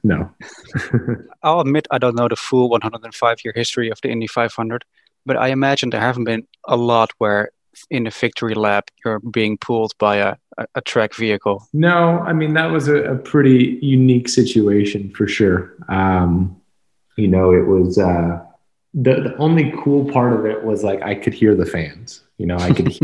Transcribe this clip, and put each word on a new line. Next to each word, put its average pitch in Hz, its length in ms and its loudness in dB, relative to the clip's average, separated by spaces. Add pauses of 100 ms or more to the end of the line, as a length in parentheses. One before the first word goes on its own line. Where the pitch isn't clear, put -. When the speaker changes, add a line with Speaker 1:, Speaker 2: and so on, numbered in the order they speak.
Speaker 1:
No. 90 260 0 (600)
<laughs> - 540 -6
Speaker 2:
I'll 165 180 2
admit 147 300 0
I 135 60 0
don't 120 180 0
know 120 120 0
the 117 80 -4
full 123 340 0
one 117 120 2
hundred 113 240 -8
and 113 100 -18
five 117 260 0
year 117 140 -10
history 117 340 -4
of 110 120 -10
the 135 80 -6
Indy 117 180 -6
five 117 260 -4
hundred, 117 300 -8 (420)
but 131 120 -2
I 123 100 0
imagine 135 440 -2
there 110 100 -4
haven't 123 240 -2
been 113 200 -4 (220)
a - 80 0
lot 120 420 2
where 104 340 0 (380)
in 127 140 -4
the 110 60 -8
victory 113 440 -4
lap 104 360 -2 (160)
you're 110 140 -4
being 110 380 -4
pulled 113 400 -4
by 104 200 2
a, 101 180 -2 (220)
a, 113 80 -8 (100)
a 123 60 -6
track 110 340 -2
vehicle. 104 580 -2
Speaker 1:
No, 170 460 2
I 170 140 -4
mean, 156 220 0
that 160 160 0
was 147 180 -2
a, 147 140 4
a 131 120 -4
pretty 127 680 4
unique 127 460 4
situation 101 840 0
for 104 160 -2
sure. 92 460 0 (140)
Um, 92 720 0 (560)
you 104 120 0
know, 92 260 4
it 90 120 4
was, 90 320 2
uh, 87 460 0 (500)
the, 131 280 2
the - 160 -6
only 156 360 2 (100)
cool 143 280 0
part 123 220 2
of 107 120 0
it 107 180 -4
was, 107 200 -2
like, 98 200 -2
I 101 100 -4
could - 200 -4
hear 107 220 4
the 90 100 2
fans. - 580 -10 (140)
You 98 80 -6
know, 90 120 -2
I 90 160 2
could 87 140 2
<laughs> - 160 -4